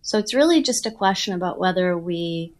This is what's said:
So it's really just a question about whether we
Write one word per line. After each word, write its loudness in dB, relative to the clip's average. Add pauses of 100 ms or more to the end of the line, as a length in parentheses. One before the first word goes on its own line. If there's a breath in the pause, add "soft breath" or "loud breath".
So 0
it's -4
really 4
just -2
a -4
question 0
about -4
whether 2
we -6